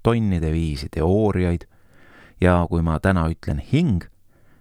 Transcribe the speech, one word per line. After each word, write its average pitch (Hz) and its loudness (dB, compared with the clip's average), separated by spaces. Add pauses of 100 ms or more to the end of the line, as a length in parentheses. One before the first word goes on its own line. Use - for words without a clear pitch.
tonnide 98 0
viisi 78 -2
teooriaid 92 0 (720)
ja 90 4
kui 85 0
ma 80 0
täna 95 2
ütlen - -6 (140)
hing, 127 2 (560)